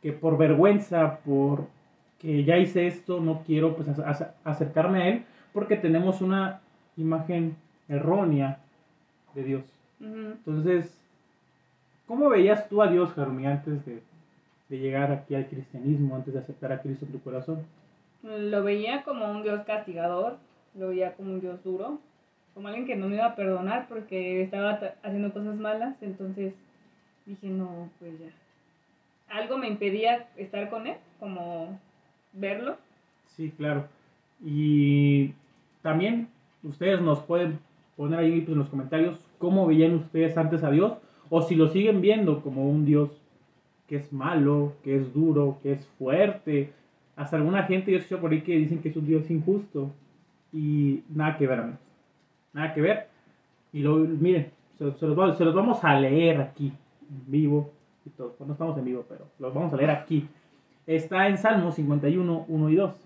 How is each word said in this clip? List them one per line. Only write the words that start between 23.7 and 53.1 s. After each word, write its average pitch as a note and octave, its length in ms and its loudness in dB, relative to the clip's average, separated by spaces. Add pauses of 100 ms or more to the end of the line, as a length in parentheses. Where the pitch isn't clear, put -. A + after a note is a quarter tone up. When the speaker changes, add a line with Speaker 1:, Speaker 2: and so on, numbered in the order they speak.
Speaker 2:
porque F#3 540 -6
estaba G3+ 360 -4
ta-, G3+ 240 -8
haciendo G3+ 300 -6
cosas G#3 240 -8
malas, A3 460 -6
entonces F#3+ 500 -8 (720)
dije, G3+ 240 -14
"No, F3+ 400 -8 (100)
pues E3 200 -18
ya". D#3+ 80 -20 (1080)
Algo A3 240 -6
me A#3+ 100 -6
impedía G#3+ 580 -2 (100)
estar G3+ 320 -10
con A3+ 200 -10
Él, - 80 -10 (240)
como F3 580 -10 (540)
verlo. G3 440 -8 (520)
Speaker 1:
Sí, D#3 280 -10
claro. D3 300 -4 (580)
Y C#3+ 880 4 (500)
también G3+ 460 0 (340)
ustedes F3 380 -2
nos D3+ 200 2
pueden E3+ 380 -2 (380)
poner D3+ 240 -2
ahí, E3 200 4
pues, D#3+ 120 -4
en D3 60 2
los C#3 100 0
comentarios D#3 500 -2 (200)
cómo F#3 280 2
veían E3 280 6
ustedes D#3+ 420 0
antes D#3+ 280 0
a D3 60 2
Dios, F#3 240 4 (340)
o E3 140 4
si F3 120 0
lo D#3 140 6
siguen G3 320 4
viendo G3 420 4
como C3+ 260 -2
un D3+ 160 2
Dios D3 260 4 (760)
que D3 100 -6
es C#3 160 -8
malo, C#3+ 720 2
que C#3 140 -2
es C3 160 -2
duro, D3 500 2
que C#3 100 -2
es C#3+ 140 -6 (120)
fuerte. D3 760 0 (440)
Hasta D3 200 -6
alguna F3+ 280 2
gente, F#3+ 280 0
yo F3+ 60 2
escucho F3+ 220 -6
por E3 120 -2
ahí D#3 100 0
que E3+ 140 0
dicen D#3 240 0
que E3 80 -6
es D#3 80 -6
un D3+ 100 -4
Dios D#3 240 0
injusto. D#3+ 600 -2 (640)
Y D3 500 0 (120)
nada D#3 220 -2
que C#3+ 100 0
ver, B2+ 140 0
amigos. A#2 200 -10 (720)
Nada D#3 220 -4
que D3+ 60 0
ver. G3 280 2 (640)